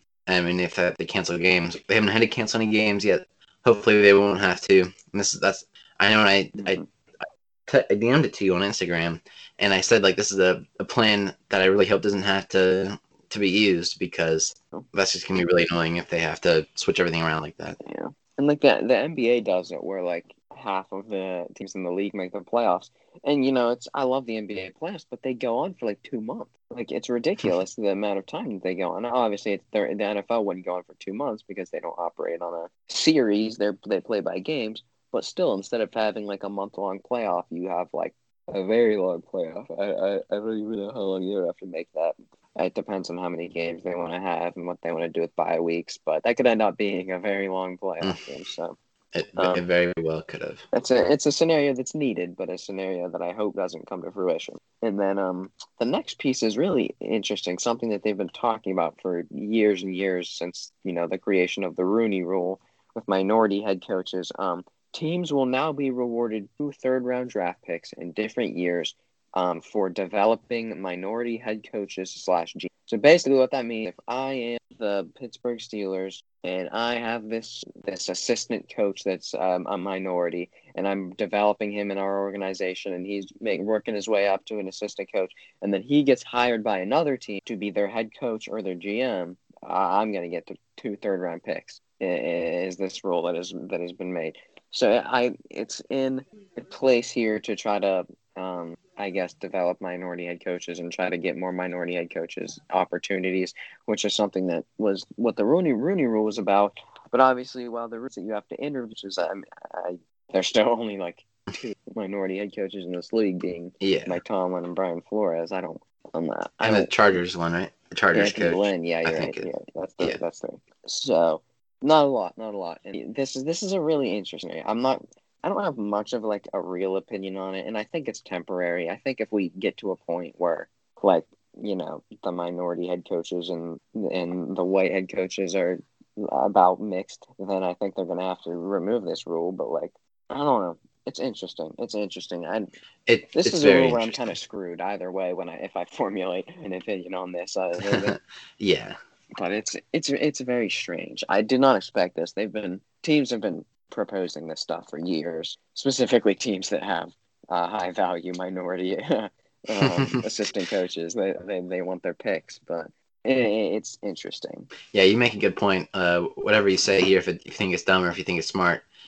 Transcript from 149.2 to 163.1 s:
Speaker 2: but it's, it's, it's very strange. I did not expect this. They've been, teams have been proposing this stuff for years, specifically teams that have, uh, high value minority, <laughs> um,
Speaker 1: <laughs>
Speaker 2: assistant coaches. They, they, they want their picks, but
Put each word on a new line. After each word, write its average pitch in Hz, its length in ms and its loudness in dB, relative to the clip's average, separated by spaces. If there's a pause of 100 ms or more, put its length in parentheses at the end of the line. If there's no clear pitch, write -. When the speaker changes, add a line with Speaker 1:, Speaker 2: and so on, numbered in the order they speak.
Speaker 2:
but 90 140 -2
it's, 107 240 -4 (180)
it's, 165 160 -2
it's 139 300 0
very 123 300 -2
strange. - 600 -6
I 104 140 4
did 127 180 4
not 135 160 8
expect 92 380 0
this. 82 180 -2
They've 101 180 -4
been, 98 300 -6 (220)
teams 147 260 4
have 113 120 -2
been 92 220 -4 (260)
proposing 90 580 -4
this 80 120 -8
stuff 82 300 -8
for 73 80 -10
years, 82 600 -4 (180)
specifically 120 600 4
teams 95 340 -4
that 87 140 -2
have, 87 280 -4 (360)
uh, 87 220 0
high 92 220 -4
value 90 440 -2
minority, 92 640 -4
<laughs> - 720 -4
um, 120 520 2
Speaker 1:
<laughs> 107 40 -6
Speaker 2:
assistant 104 420 -4
coaches. 90 460 -2
They, 98 220 0 (100)
they, 95 160 -4
they 90 200 -4
want 90 220 -6
their 87 100 -2
picks, - 460 -6
but 85 280 -8 (360)